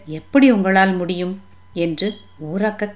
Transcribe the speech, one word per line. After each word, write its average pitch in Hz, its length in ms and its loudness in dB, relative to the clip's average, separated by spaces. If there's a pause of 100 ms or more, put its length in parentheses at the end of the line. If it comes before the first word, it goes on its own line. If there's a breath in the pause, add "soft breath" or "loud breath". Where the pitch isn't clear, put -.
எப்படி 254 460 2
உங்களால் 190 440 2
முடியும்?" 180 460 -4 (320)
என்று 170 400 -4 (240)
உரக்க 202 580 -4